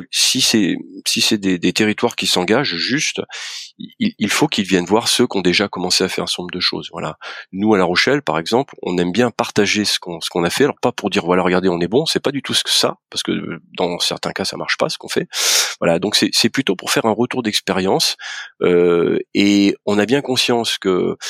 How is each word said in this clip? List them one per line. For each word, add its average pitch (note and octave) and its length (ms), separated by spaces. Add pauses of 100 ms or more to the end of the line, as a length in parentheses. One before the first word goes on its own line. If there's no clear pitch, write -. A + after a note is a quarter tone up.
si - 320
c'est, G2 340 (300)
si - 160
c'est A2 160
des, F#2+ 220
des F2+ 120
territoires G#2+ 440
qui - 100
s'engagent, G2 500
juste, A#2+ 460 (560)
il, - 400
il G#2 120
faut - 180
qu'ils G#2 180
viennent F2+ 220
voir A2 200
ceux B2 200
qui G#2 100
ont F#2+ 40
déjà F#2 260
commencé F2+ 360
à F#2 40
faire - 160
un F2 40
certain - 140
nombre F2+ 140
de F2+ 40
choses. F2 340
Voilà. E2 240 (340)
Nous, G#2 240
à - 20
La F#2 60
Rochelle, B2+ 400
par D#2+ 160
exemple, A2+ 420
on F2+ 160
aime F2 140
bien A#2 180
partager G#2 560
ce - 140
qu'on, E2+ 200
ce - 120
qu'on F2 120
a F2 60
fait. - 140
Alors C#3+ 180
pas B2 100
pour G2+ 200
dire, F#2 140
voilà, F2+ 180
regardez, F2+ 260
on F2 100
est F2 80
bon. C3+ 200
C'est - 120
pas C3 120
du C#3 100
tout A#2 140
ce - 80
que - 80
ça, - 240 (160)
parce - 100
que E2 380 (180)
dans F2 220
certains E2 320
cas, F#2+ 140
ça - 120
marche D#2+ 200
pas, - 120
ce - 80
qu'on - 120
fait. - 180 (520)
Voilà. E2+ 200
Donc G2 160
c'est, - 180
c'est - 160
plutôt - 260
pour - 140
faire - 160
un A2 80
retour A#2+ 300
d'expérience. G2 760 (460)
Euh, F2 560 (160)
et G2+ 400 (100)
on G#2 140
a G#2 80
bien C#3 140
conscience A#2+ 580
que, F2+ 380 (120)